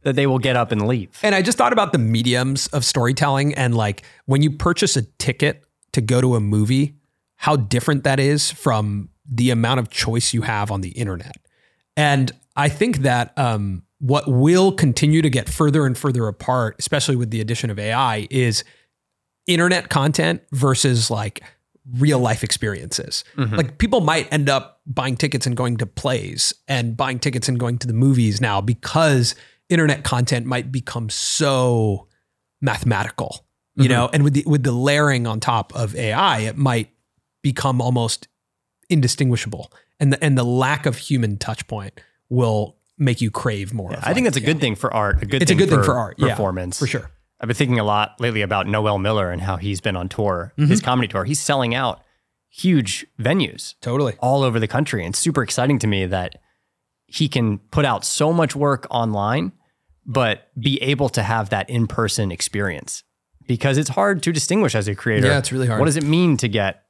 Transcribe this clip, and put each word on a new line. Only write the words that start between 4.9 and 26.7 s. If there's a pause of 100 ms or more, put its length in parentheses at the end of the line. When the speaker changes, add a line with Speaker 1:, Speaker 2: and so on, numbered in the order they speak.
Speaker 2:
a (160)
ticket (300)
to
go
to
a
movie, (440)
how
different
that
is
from (180)
the
amount
of
choice
you
have
on
the
internet. (600)
And (240)
I
think
that,
um, (200)
what
will
continue
to
get
further
and
further
apart,
especially
with
the
addition
of
A
I,
is (840)
internet
content (120)
versus,
like, (560)
real
life
experiences. (100)
Speaker 1:
Mm-hmm.
Speaker 2:
Like,
people
might
end
up
buying
tickets
and
going
to
plays (160)
and